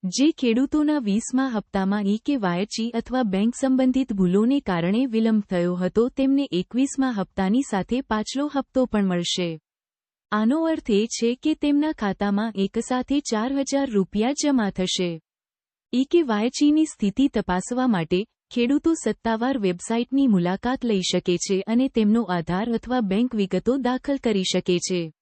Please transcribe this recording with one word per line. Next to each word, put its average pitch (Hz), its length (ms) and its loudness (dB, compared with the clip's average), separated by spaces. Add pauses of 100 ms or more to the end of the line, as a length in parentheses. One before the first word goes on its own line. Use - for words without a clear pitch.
જે 254 260 2
ખેડૂતોના 294 680 0
વીસમા 240 500 0
હપ્તામાં 202 580 -2
ઈ 202 100 0
કે 285 200 -2
વાય 185 280 -2
સી 226 260 -6
અથવા 240 320 -2
બેંક 208 380 0
સંબંધિત 262 520 2
ભૂલોને 202 480 2
કારણે 196 460 0
વિલંબ 220 360 2
થયો 180 320 0
હતો, 185 340 0
તેમને 269 440 0
એકવીસમા 254 580 -2
હપ્તાની 202 600 -2
સાથે 220 300 -2
પાછલો 262 540 -4
હપ્તો 262 320 0
પણ 208 200 0
મળશે. 175 540 -2 (720)
આનો 233 320 2
અર્થ 320 260 -2
એ 214 160 4
છે 233 280 -2
કે 302 200 0
તેમના 294 380 2
ખાતામાં 202 640 -2
એકસાથે 254 640 -2
ચાર 233 320 -4
હજાર 277 380 -2
રૂપિયા 208 420 0 (120)
જમા 247 260 2
થશે. 180 500 -2 (720)
ઈ 254 120 2
કે 339 180 2
વાય 226 260 0
સી 294 240 2
ની 311 120 4
સ્થિતિ 262 440 0
તપાસવા 214 580 -2
માટે 185 380 0 (300)
ખેડૂતો 285 400 2
સત્તાવાર 226 640 -2
વેબસાઇટની 226 680 0
મુલાકાત 196 580 0
લઈ 214 180 0
શકે 180 340 0
છે 190 300 -2
અને 240 220 2
તેમનો 220 340 2
આધાર 180 500 -4
અથવા 233 280 -2
બેંક 220 340 0
વિગતો 196 420 0
દાખલ 254 400 -2
કરી 208 280 0
શકે 180 340 0
છે. 170 440 -4